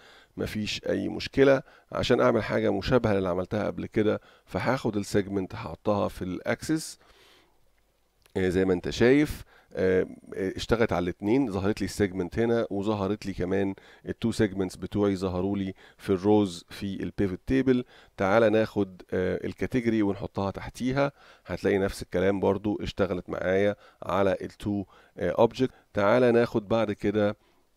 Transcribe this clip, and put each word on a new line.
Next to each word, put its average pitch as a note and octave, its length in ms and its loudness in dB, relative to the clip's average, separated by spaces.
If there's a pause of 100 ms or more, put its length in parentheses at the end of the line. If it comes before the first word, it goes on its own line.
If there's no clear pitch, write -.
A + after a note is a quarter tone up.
(380)
مفيش G#2 520 -6
اي F#2+ 200 -2
مشكله. C3+ 540 2 (280)
عشان A#2+ 300 2
اعمل A#2 220 2
حاجه A2 280 -2
مشابهه A2 420 2
للي F#2+ 160 0
عملتها F#2 360 -2
قبل F2 200 -6
كده، G#2 360 0 (240)
فهاخد A#2 520 -2
السيجمنت G2 580 -2
هحطها G2+ 520 -2
في - 140 -10
الاكسس، A#2 800 -4 (1400)
آه، F#2+ 120 2
زي F#2 160 2
ما F#2 80 4
انت E2+ 160 -2
شايف، B2+ 540 2 (320)
آه، F#2 320 2 (260)
اشتغلت G#2 600 -2
على F2 100 0
الاتنين، G#2 480 0
ظهرت G2 300 0
لي G2 40 -2
السيجمنت F#2 540 -2
هنا، A#2 300 2
وظهرت G2+ 560 -2
لي G2 80 -6
كمان F#2+ 420 -2 (300)
التو A2+ 260 -2
سيجمنتس F#2+ 440 0
بتوعي G2+ 400 0
ظهروا F#2+ 420 -2
لي F#2+ 160 -4 (240)
في - 120 -6
الروز G2 600 4
في F#2+ 340 -8
البيفوت F#2 440 -2
تيبل. C3 380 2 (320)
تعالى G#2+ 320 4
ناخد، G#2 520 0 (100)
آه، F#2 340 -2
الكاتيجوري A2 560 -2
ونحطها G2 500 -4
تحتيها، C3 600 -4 (340)
هتلاقي G2 320 0
نفس G2 240 -2
الكلام F#2 380 0
برضو G2 420 0
اشتغلت F#2 480 -4
معايا F#2+ 460 0 (280)
على F#2+ 380 2
التو، G2+ 420 -6 (340)
آه، F#2 120 -2
اوبجكت. A#2 440 2 (200)
تعالى A#2 380 4
ناخد A#2 360 2
بعد A2 240 0
كده، G#2 380 0 (480)